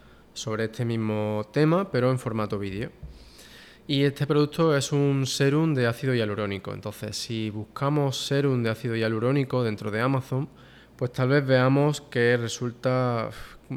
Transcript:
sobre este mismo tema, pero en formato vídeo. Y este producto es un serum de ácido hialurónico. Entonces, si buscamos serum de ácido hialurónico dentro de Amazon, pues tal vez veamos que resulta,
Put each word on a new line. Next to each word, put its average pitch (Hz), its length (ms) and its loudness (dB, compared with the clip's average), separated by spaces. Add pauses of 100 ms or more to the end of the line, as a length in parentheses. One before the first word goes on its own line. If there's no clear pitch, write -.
(340)
sobre 110 320 -4
este 110 180 -4
mismo 107 720 -2
tema, 165 360 2
pero 127 220 2
en 127 80 0
formato 107 400 -4
vídeo. 101 320 -6 (960)
Y 139 160 2
este 139 240 0
producto 147 480 4
es 135 160 0
un 139 360 2
serum 147 460 2
de 127 140 2
ácido 127 260 0
hialurónico. 101 600 -2
Entonces, 104 420 -8
si 110 340 -4
buscamos 139 680 -2
serum 139 440 0
de 113 80 0
ácido 113 280 -4
hialurónico 123 680 0
dentro 107 280 -4
de 110 100 -2
Amazon, 131 480 -2 (480)
pues 123 160 -4
tal 127 160 0
vez 143 160 2
veamos 135 560 4
que 120 340 2
resulta, 120 920 -2 (480)